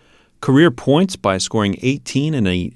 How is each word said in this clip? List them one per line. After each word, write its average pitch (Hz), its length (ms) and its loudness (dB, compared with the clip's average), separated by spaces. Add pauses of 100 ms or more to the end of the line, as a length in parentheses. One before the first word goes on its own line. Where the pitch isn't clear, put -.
(400)
career 147 300 4
points 151 460 0
by 98 240 -2
scoring 101 420 -2
eighteen 139 540 -4
in 113 100 0
a 90 300 -2